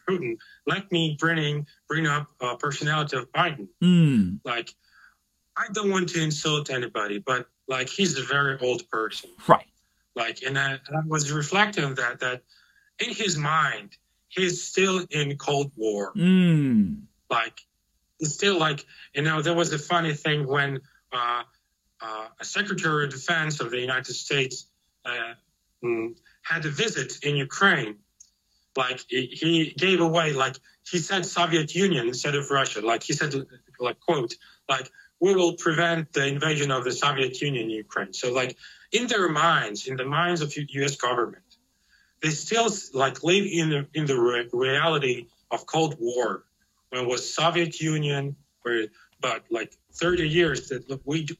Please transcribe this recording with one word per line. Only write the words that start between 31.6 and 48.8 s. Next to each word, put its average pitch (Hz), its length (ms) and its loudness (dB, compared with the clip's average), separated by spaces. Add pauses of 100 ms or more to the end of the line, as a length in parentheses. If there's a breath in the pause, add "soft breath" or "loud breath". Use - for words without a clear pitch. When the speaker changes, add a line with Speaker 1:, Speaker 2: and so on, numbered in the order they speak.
Speaker 1:
Union 170 340 2
instead 139 280 -2
of 139 140 -4
Russia. 135 300 0
Like, 113 220 0
he - 100 -4
said, 151 220 -2 (460)
like, 120 200 -4
quote, 135 340 0 (340 soft breath)
like, 131 220 -2 (300 soft breath)
"We 190 140 6
will 175 220 4
prevent 165 560 0
the 139 140 2
invasion 143 440 0
of 127 140 0
the 123 80 -2
Soviet 135 480 0
Union 135 240 -2
in 110 60 -4
Ukraine." 104 420 -6
So, 123 200 -2
like, 127 240 -2 (360 loud breath)
in 240 140 2
their 208 220 2
minds, 151 580 2
in 131 100 -4
the 131 80 -4
minds 165 360 2
of 151 160 -4
U-, 147 120 -6
U 139 160 -2
S 139 120 0
government, 120 480 -2 (760)
they 156 80 2
still, 226 380 2 (260)
like, 131 280 0
live 185 220 4
in 160 260 0
the, 143 220 0
in 156 140 -2
the 135 120 2
re-, 120 340 2
reality 135 760 0 (240)
of 113 160 -4
Cold 156 340 0
War, 117 440 -2 (440)
when 127 140 -4
it 120 60 -2
was 123 260 -2
Soviet 165 460 0
Union, 147 560 0 (260)
where, 117 240 0 (340 soft breath)